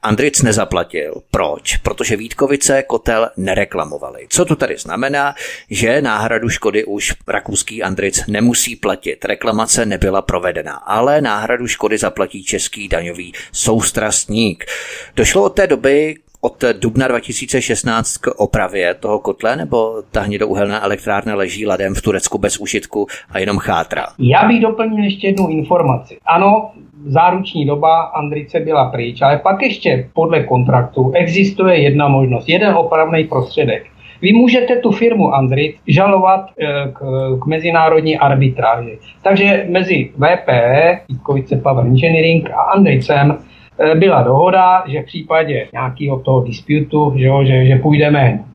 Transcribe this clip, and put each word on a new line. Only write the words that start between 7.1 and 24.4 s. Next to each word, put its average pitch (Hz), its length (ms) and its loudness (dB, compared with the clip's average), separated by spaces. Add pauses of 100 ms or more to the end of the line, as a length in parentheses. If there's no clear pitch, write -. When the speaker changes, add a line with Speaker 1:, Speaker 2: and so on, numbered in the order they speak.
Speaker 1:
rakouský 104 540 -6
Andritz 95 440 -4
nemusí 113 500 0
platit. - 480 -6
Reklamace 110 600 -2
nebyla 98 360 -2
provedena, 87 500 -4
ale 117 480 0
náhradu 120 460 -2
škody 110 320 -2
zaplatí 95 460 -4
český 101 440 -6
daňový 87 440 -6 (200)
soustrastník. 107 1120 -2 (520)
Došlo 185 280 2
od 196 100 2
té 196 120 2
doby, 143 480 2 (300)
od - 200 -4 (160)
dubna 120 280 0
dva 120 120 0
tisíce 123 420 -4
šestnáct 113 540 -2
k - 100 -6
opravě 98 680 -2
toho 107 240 -4
kotle, 113 380 -2
nebo 113 540 -2
ta 110 100 -2
hnědouhelná 101 640 -2
elektrárna 104 500 -4
leží 98 320 -6
ladem 98 280 -2
v - 80 -8
Turecku 98 360 -2
bez 98 180 -2
užitku 101 500 -6 (240)
a 95 80 -6
jenom 98 200 -2
chátrá? - 480 -2 (120)
Speaker 2:
Já 214 300 4